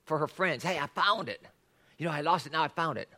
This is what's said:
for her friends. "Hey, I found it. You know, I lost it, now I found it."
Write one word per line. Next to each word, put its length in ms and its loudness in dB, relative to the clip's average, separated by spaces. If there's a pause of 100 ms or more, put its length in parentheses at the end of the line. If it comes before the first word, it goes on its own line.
for 120 0
her 80 0
friends. 380 -2
"Hey, 120 0
I 120 -2
found 400 0
it. 180 -10 (520)
You 80 -4
know, 60 0
I 100 -2
lost 240 2
it, 60 -12
now 120 2
I 40 0
found 300 -2
it." 200 -10